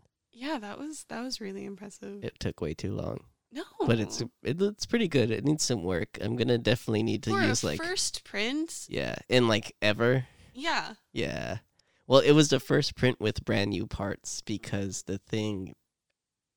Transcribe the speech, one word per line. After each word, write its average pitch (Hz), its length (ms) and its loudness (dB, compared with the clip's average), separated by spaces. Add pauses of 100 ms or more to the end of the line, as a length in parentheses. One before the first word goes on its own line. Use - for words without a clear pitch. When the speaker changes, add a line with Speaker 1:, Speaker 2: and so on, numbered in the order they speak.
(360)
Speaker 1:
Yeah, 277 220 -6
that 208 200 -12
was, 294 300 -12
that 226 140 -8
was 254 180 -8
really 196 240 -10
impressive. 202 600 -14
Speaker 2:
It - 160 -10
took - 200 -6
way 80 140 -4
too 98 180 -6
long. - 280 -6 (320)
Speaker 1:
No. 277 100 -8 (240)
Speaker 2:
But 117 140 4
it's, - 200 -4 (220)
it, 151 180 -2
it's 202 240 -2
pretty 233 220 0
good. 127 240 2
It 110 140 -2
needs 151 180 0
some 104 220 0
work. 87 360 -2
I'm 113 140 -2
gonna 120 240 2
definitely 113 460 2
need 110 200 -2
to 110 60 0
Speaker 1:
For 107 100 2
a 104 60 4
Speaker 2:
use, - 160 2
like, - 180 0
Speaker 1:
first - 440 -4
print? 262 640 -4
Speaker 2:
Yeah, 62 260 -4 (140)
in, 123 180 6
like, 107 340 2
ever. 120 460 2 (260)
Speaker 1:
Yeah. 254 420 -4 (180)
Speaker 2:
Yeah. - 460 -4 (500)
Well, 131 120 10
it 143 120 8
was 147 160 8
the 131 120 4
first - 360 0
print 127 240 2
with 107 240 -2
brand 101 260 0
new 98 160 -2
parts - 560 -6
because 98 600 -6
the 98 140 -4
thing 104 560 -4 (840)